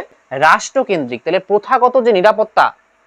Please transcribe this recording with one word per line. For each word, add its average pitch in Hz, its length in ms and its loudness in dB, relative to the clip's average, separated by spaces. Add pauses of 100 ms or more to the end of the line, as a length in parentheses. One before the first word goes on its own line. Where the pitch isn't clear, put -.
(320)
রাষ্ট্রকেন্দ্রিক। 156 920 -2
তাহলে 175 160 -2
প্রথাগত 240 560 0 (100)
যে 240 60 2
নিরাপত্তা, 202 540 0 (420)